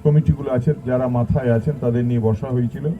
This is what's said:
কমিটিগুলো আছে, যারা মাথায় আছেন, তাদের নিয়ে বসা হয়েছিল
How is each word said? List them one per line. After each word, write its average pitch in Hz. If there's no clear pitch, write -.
কমিটিগুলো 147
আছে, 127
যারা 127
মাথায় 120
আছেন, 143
তাদের 120
নিয়ে 117
বসা 110
হয়েছিল 123